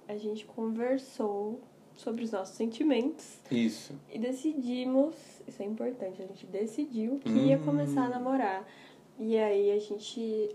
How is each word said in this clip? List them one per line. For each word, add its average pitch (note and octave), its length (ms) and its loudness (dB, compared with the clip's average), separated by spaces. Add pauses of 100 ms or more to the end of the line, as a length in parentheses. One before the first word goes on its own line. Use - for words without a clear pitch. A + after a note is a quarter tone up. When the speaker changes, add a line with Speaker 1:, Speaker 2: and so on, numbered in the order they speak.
Speaker 1:
a G#3 120 -8
gente G#3+ 280 -6
conversou A3+ 1160 -2 (320)
sobre A#3 300 -4
os A3 80 -4
nossos F#3+ 240 -4
sentimentos. C4 840 2 (120)
Speaker 2:
Isso. - 420 2 (180)
Speaker 1:
E A3 60 -8
decidimos, C4 960 2 (340)
isso - 140 -12
é G3 40 -6
importante, A3 580 -6
a - 20 -10
gente F#3+ 220 -16
decidiu A3+ 720 -2
que A#3 100 -4
ia C4+ 280 6
Speaker 2:
Hum. D4+ 80 -4
Speaker 1:
começar C#4+ 400 2
a A#3+ 40 0
namorar. B3 560 0 (540)
E A3 180 2
aí G3+ 340 4
a G3+ 60 4
gente, G#3+ 760 -2